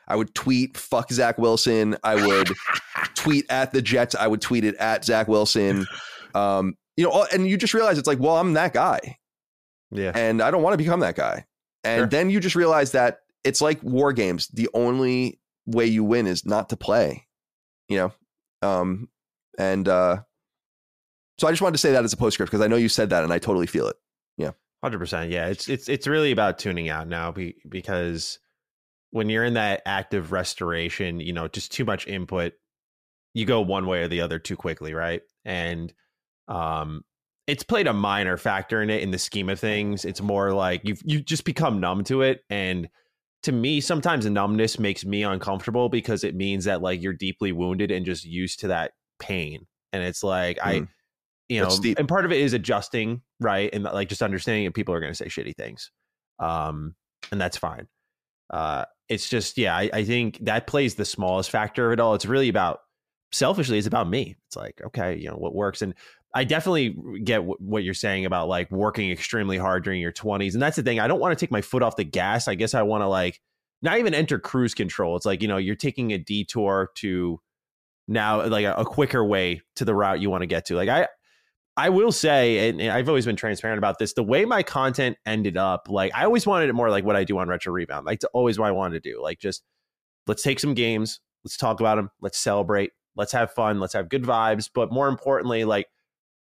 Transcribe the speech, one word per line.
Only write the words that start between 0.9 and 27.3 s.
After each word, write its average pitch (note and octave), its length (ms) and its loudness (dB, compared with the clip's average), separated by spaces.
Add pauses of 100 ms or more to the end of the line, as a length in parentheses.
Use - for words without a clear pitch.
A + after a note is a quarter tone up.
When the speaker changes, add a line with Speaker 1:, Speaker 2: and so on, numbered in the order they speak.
Speaker 1:
Zach A#2+ 260 2
Wilson." A2+ 680 4
I G#2 220 4
would G2 220 4 (360)
Speaker 2:
<laughs> - 300 -8
Speaker 1:
tweet D3 340 2
at C3 240 0
the C3+ 80 4
Jets. A#2+ 340 2
I G#2+ 120 2
would G#2+ 160 2
tweet A#2 220 2
it G#2+ 120 2
at A2 280 0
Zach A2 240 2
Wilson. G#2 580 4 (480)
Um, G2 400 2 (220)
you E3 80 4
know, F#3 280 4
and F#3 160 2
you G3+ 80 2
just G3 160 0
realize A3 260 4
it's C#3 100 0
like, C#3 120 2
"Well, D#3 160 4
I'm F3 180 4
that E3 200 2
guy. - 440 0 (760)
Speaker 2:
Yeah. F#2+ 220 -2
Speaker 1:
And A2+ 280 2
I B2 80 4
don't E3+ 120 4
wanna F#3 140 4
become E3 240 2
that F2+ 160 2
guy." G#1 300 -2 (380)
And A#2 160 2
Speaker 2:
Sure. A#2+ 60 2
Speaker 1:
then D3+ 220 2
you G3+ 120 2
just F3 160 -2
realize D#3 360 4
that B2 280 2 (240)
it's C3+ 180 2
like D3+ 200 2
war C3+ 300 2
games. F#2 360 0
The A2+ 260 -2
only B2+ 640 2 (260)
way A#2 200 4
you A2 180 4
win A2+ 220 4
is F2+ 180 0
not G#2 260 0
to A#2+ 60 -2
play, F2+ 500 0 (640)
you G2+ 80 0
know? F#2 160 0 (560)
Um, F#2 400 -2 (500)
and, F#2+ 300 0
uh, F#2 340 4 (1160)
so D#3+ 100 4
I D#3+ 40 4
just E3 100 0
wanted F3+ 100 4
to D3 60 0
say D3 140 4
that B2+ 120 6
as A2 80 0
a A#2 60 -2
postscript G#2+ 340 0
'cause G#2 80 2
I G#2+ 60 6
know A2+ 100 4
you A#2 140 4
said G#2+ 200 2
that E2+ 140 2
and E2+ 80 0
I F2 60 2
totally F2+ 280 2
feel B1 220 -2
it. - 80 -6 (400)
Yeah. D2 140 -4 (340)
Speaker 2:
Hundred A#2 140 -4
percent. E2+ 340 -6
Yeah. E2+ 160 -2
It's, G2 220 -6
it's, C3 180 -6
it's C3+ 180 -4
really D3 260 2
about G2+ 260 2
tuning F2 320 -4
out D#2+ 180 -6
now E2+ 240 -6